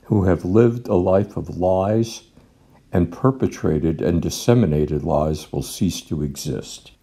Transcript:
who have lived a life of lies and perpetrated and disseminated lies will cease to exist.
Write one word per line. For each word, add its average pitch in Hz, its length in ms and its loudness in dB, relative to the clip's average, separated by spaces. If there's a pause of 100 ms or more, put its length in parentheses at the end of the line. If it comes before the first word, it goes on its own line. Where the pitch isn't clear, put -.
who 104 200 2
have 92 200 2
lived 117 420 4
a 104 80 0
life 95 420 2
of 82 200 -8
lies 95 680 0 (680)
and 85 180 2
perpetrated 80 920 0
and 85 180 2
disseminated 78 840 0
lies 78 480 -2
will - 120 -4
cease - 400 -4
to 76 200 -6
exist. 69 680 -8 (100)